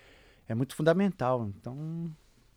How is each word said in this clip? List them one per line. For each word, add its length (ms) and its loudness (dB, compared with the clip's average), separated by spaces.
É 80 -2
muito 180 0
fundamental. 840 2
Então, 540 -8